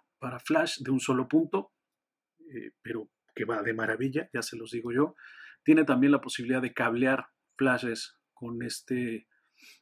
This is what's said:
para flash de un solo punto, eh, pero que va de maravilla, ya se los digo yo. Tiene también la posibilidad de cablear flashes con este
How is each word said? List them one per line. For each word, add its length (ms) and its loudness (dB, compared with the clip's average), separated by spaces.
para 200 -8
flash 400 0
de 120 -2
un 80 2
solo 280 0
punto, 440 2
eh, 320 -14
pero 280 -10
que 120 -4
va 160 -2
de 120 -2
maravilla, 600 -2
ya 80 -4
se 160 -8
los 140 -12
digo 200 -6
yo. 240 0
Tiene 200 8
también 280 4
la 100 4
posibilidad 400 -4
de 120 -4
cablear 540 0
flashes 600 0
con 300 -10
este 640 -6